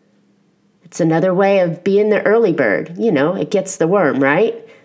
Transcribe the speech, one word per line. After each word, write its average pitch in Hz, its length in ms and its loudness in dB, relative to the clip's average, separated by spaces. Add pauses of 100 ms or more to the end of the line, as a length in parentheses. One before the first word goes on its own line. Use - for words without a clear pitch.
(840)
It's - 140 -18
another 165 340 0
way 196 280 2
of 175 240 -4
being 202 260 2
the 196 140 0
early 214 280 2
bird. 120 460 -2
You 214 140 0
know, 156 240 0
it 180 160 -6
gets 190 240 -4
the 165 100 0
worm, 160 340 0
right? 165 360 0 (280)